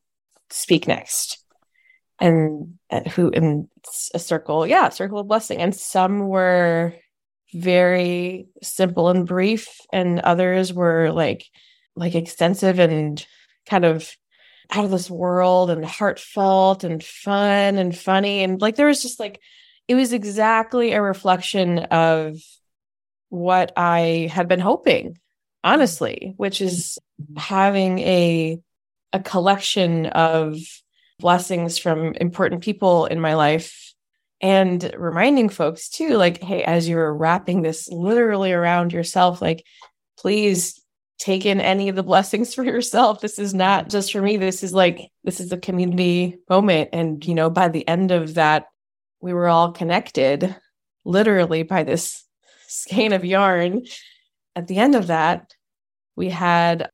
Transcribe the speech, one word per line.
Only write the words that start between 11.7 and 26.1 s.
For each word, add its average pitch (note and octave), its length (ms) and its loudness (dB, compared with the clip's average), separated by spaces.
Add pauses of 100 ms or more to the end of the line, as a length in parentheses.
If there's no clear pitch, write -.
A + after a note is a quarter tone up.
like, E3+ 200 -4
extensive F3+ 640 0
and D#3 460 0 (400)
kind F#3 180 0
of D#3+ 260 0 (640)
out G#3 140 -2
of F#3+ 60 -2
this F#3 180 -4
world F3+ 600 2
and D#3+ 140 -2
heartfelt F#3+ 1040 0
and D#3+ 180 -6
fun G3+ 720 0
and F3+ 200 -2
funny. G3 460 0
And, F#3+ 180 -2
like, A3 140 0
there D4 120 4
was C#4+ 140 2
just, - 180 -10
like, G3+ 220 -10 (460)
it B3 80 2
was B3 180 2
exactly A3 800 0
a G#3 100 2
reflection F#3 800 0
of D#3+ 580 0 (920)
what F3+ 480 0
I E3+ 540 2
had F3 160 -2
been F3+ 120 2
hoping, - 580 0 (460)
honestly, F#3+ 760 0